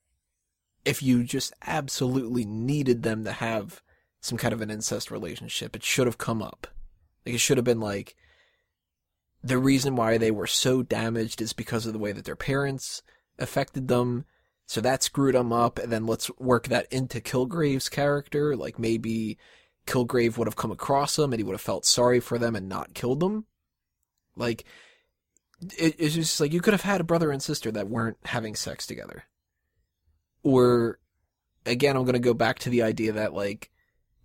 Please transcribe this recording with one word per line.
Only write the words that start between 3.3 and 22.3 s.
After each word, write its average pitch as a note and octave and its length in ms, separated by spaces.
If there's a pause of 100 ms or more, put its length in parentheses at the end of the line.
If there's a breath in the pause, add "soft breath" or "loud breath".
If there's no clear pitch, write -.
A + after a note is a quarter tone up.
have A2 500 (380)
some - 160
kind A#2 160
of A#2 80
an G#2+ 100
incest G#2+ 400
relationship, - 680
it - 60
should - 240
have A#2+ 120
come A2+ 240
up. - 240 (580)
Like, A#2+ 120
it A2+ 40
should C#3 160
have A#2+ 80
been, A#2+ 160
like, G2+ 360 (1300 soft breath)
the B2+ 160
reason C3+ 380
why A2+ 220
they A2 120
were G#2 160
so C3 360
damaged A2+ 580
is A2 120
because A#2 340
of A2 60
the A2 60
way G#2 140
that - 120
their D2+ 120
parents C#3 680 (360 soft breath)
affected C3 500
them, B2 360 (420)
so - 140
that C3 220
screwed C#3 320
them A#2+ 180
up, A#2 260
and A#2 120
then A2 160
let's A2+ 320
work B2+ 300
that B2 240
into B2+ 280
Kilgrave's C#3+ 680
character. C#3+ 680
Like, - 220
maybe A2+ 600 (480 soft breath)
Kilgrave A#2+ 500
would A2+ 120
have A2 80
come A2+ 160
across C#3+ 440
them, C#3+ 160
and A#2 80
he G#2 40
would G2 100
have - 60
felt - 260
sorry B2 340
for A#2+ 180